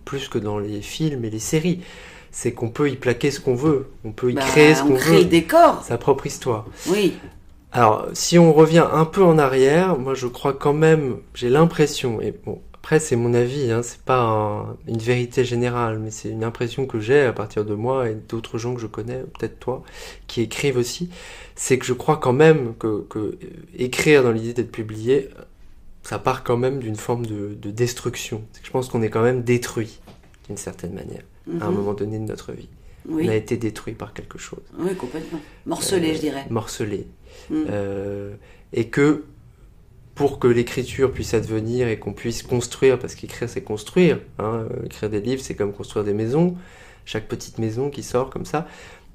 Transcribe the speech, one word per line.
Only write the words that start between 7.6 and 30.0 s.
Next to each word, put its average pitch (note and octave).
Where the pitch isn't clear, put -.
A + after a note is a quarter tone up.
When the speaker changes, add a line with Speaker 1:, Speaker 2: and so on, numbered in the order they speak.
Speaker 1:
Alors, A2
si -
on E3+
revient D#3+
un D#3
peu F#3+
en E3
arrière, C#3+
moi C3
je B2+
crois C#3
quand C#3+
même, D3+
j'ai B2
l'impression, C#3+
et G#2
bon, -
après -
c'est D3+
mon A#2+
avis, B2
hein, A2+
c'est -
pas B2+
un, G#2+
une A2+
vérité A#2+
générale, A#2+
mais A2
c'est -
une A2
impression A#2
que A#2+
j'ai B2
à B2
partir G#2+
de G#2
moi A#2+
et G#2+
d'autres A2+
gens A#2+
que A#2+
je A2
connais, A2+
peut-être A2
toi, B2+
qui -
écrivent B2
aussi, B2
c'est -
que -
je B2+
crois D3
quand C3
même C#3+
que, G#2+
que, A2
euh, -
écrire C3
dans A#2+
l'idée A2+
d'être A2+
publié, A2
ça G#2
part B2+
quand A#2+
même C3
d'une A2
forme A#2+
de, G#2
de G2+
destruction. A#2
C'est -
que -
je -
pense B2+
qu'on A#2
est G#2+
quand A2+
même B2
détruit, A#2+